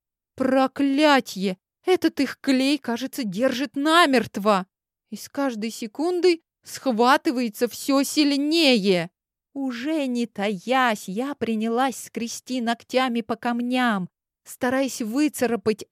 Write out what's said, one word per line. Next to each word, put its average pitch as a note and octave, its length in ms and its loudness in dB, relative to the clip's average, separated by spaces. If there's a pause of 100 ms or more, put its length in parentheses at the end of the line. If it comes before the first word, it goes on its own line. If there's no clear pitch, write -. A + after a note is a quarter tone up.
(360)
Проклятье! C4 1200 2 (280)
Этот F4+ 360 2
их - 180 -4
клей, C4+ 380 2
кажется, B3+ 460 -6
держит A#3+ 520 -2
намертво. C4 920 2 (420)
И G#3 80 -12
с - 100 -16
каждой A#3 440 -4
секундой E4+ 720 0 (200)
схватывается B3 1040 0
всё C#4 360 0
сильнее. C#4 1080 2 (440)
Уже C4+ 540 -4
не A#3+ 200 -2
таясь, G#3+ 840 -2
я B3+ 260 -6
принялась A3+ 640 -2
скрести A#3+ 640 -8
ногтями A#3 600 -2
по A3+ 140 -6
камням, A#3+ 760 -2 (360)
стараясь C4 560 -2
выцарапать A#3 920 -2